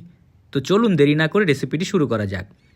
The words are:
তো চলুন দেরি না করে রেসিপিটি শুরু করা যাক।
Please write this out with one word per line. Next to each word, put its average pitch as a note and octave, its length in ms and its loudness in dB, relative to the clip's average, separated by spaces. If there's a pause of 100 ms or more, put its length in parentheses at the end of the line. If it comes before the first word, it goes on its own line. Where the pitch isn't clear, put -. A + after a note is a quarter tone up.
(540)
তো - 40 -2 (100)
চলুন G#3 320 2
দেরি D3 220 4
না D#3+ 120 2
করে G#3 180 2
রেসিপিটি D3 400 -4
শুরু D#3+ 200 0
করা G#2 220 -2
যাক। F#2+ 120 -8 (300)